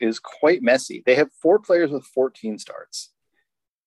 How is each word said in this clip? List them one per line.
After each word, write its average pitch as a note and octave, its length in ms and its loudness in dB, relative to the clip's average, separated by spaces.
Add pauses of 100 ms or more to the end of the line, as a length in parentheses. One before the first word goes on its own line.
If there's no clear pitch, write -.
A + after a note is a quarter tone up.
is A2+ 160 -2
quite - 440 -2
messy. - 440 0
They B2+ 80 4
have C#3+ 160 0 (100)
four F#3 200 4
players F3 300 0
with C#3 140 -8
fourteen A2 540 -6
starts. - 520 -18 (760)